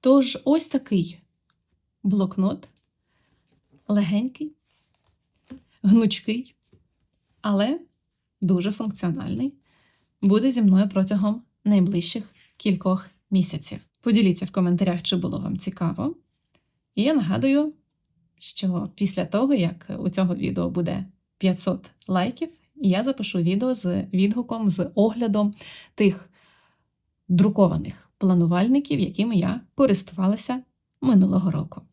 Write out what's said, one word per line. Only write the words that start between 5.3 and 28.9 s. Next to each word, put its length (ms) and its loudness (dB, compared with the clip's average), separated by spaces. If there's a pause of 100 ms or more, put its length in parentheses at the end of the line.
гнучкий, 720 2 (840)
але 400 -2 (600)
дуже 320 0
функціональний, 800 -4 (680)
буде 280 4
зі 120 0
мною 260 4
протягом 540 0 (220)
найближчих 680 0 (220)
кількох 540 -2 (200)
місяців. 500 -2 (200)
Поділіться 460 2
в 40 -10
коментарях, 520 0
чи 140 -2
було 220 -4
вам 200 -6
цікаво. 580 -4 (800)
І 80 -2
я 120 2
нагадую, 580 0 (680)
що 560 -4
після 300 -2
того, 300 0
як 440 -4
у 120 -4
цього 240 0
відео 360 -4
буде 360 -4 (320)
п'ятсот 520 -2 (160)
лайків, 420 -4 (280)
я 260 0
запишу 360 -4
відео 360 0
з 380 -4
відгуком, 560 0
з 260 -2
оглядом 600 0 (400)
тих 360 0 (1000)
друкованих 880 2
планувальників, 840 2